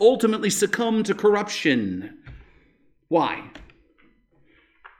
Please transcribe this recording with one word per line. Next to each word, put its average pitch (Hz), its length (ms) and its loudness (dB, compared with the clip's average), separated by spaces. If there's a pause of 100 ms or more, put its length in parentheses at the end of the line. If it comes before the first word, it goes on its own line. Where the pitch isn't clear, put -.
ultimately 220 480 4
succumb 220 540 0
to 196 120 -2
corruption. 135 1040 0 (920)
Why? 143 420 -2 (1500)